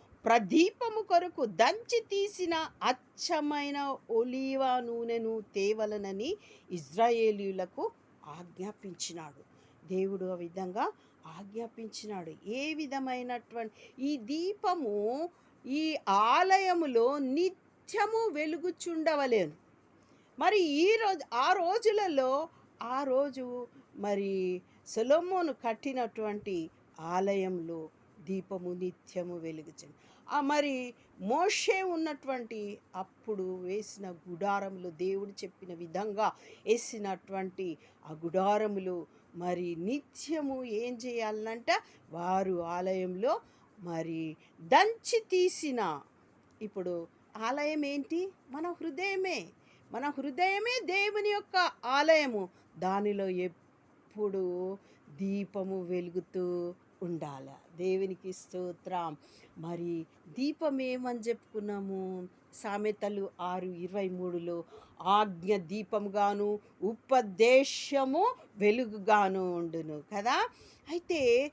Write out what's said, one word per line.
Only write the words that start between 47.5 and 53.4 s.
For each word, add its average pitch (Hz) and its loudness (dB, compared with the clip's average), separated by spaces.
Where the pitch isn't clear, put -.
ఏంటి? 302 -4
మన 320 -6
హృదయమే. 349 -4
మన 269 -4
హృదయమే 392 0
దేవుని 403 2
యొక్క 381 2
ఆలయము. 269 4
దానిలో 196 2
ఎప్పుడు 185 -4